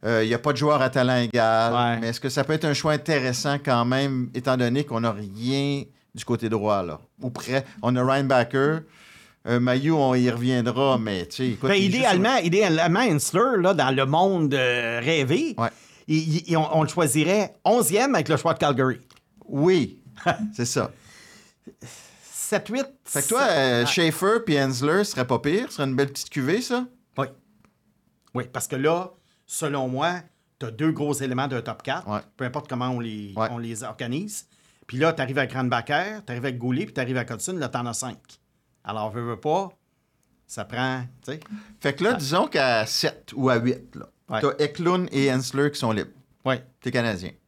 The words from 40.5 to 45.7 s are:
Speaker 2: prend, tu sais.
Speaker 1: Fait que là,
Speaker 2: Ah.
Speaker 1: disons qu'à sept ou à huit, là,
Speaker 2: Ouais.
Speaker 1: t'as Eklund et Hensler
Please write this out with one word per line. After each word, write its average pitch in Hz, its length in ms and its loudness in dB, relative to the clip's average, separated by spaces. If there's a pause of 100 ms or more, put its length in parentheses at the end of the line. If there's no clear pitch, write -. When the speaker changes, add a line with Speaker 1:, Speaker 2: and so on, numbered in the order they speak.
Speaker 2:
prend, 127 380 -4 (220)
tu 135 80 -10
sais. 156 80 -12 (400)
Speaker 1:
Fait 139 120 0
que 139 100 -4
là, 214 120 2
Speaker 2:
Ah. - 20 -4
Speaker 1:
disons 170 320 0
qu'à 120 380 2
sept - 500 -4
ou 131 120 2
à 123 100 4
huit, 120 360 -2
là, - 140 -14 (200)
Speaker 2:
Ouais. 113 120 -2
Speaker 1:
t'as 147 240 0
Eklund 175 480 0
et 139 200 2
Hensler 135 380 0